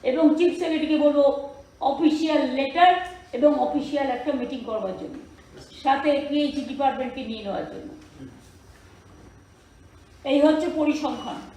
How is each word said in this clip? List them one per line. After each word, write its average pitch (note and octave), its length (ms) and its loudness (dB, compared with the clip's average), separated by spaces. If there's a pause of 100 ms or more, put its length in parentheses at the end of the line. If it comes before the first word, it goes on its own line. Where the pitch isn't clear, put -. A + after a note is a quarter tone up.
এবং D4+ 320 4
চিফ F4 180 2
সেক্রেটারিকে D#4 440 -2
বলবো C#4+ 520 4 (320)
অফিসিয়াল D4+ 720 2
লেটার E4+ 440 4 (380)
এবং C#4 260 2
অফিসিয়াল C#4 480 -2
একটা C4 240 -4
মিটিং B3 280 -6
করবার G#3+ 380 -6
জন্য, - 220 -12 (640)
সাথে C#4 460 0
পিএইচই C#4+ 320 0
ডিপার্টমেন্টকে B3+ 640 -4
নিয়ে A3 180 -10
নেওয়ার F#3 220 -6
জন্য। - 280 -14 (2250)
এই C#4+ 180 4
হচ্ছে D#4 340 4
পরিসংখ্যান। C#4 600 -2 (200)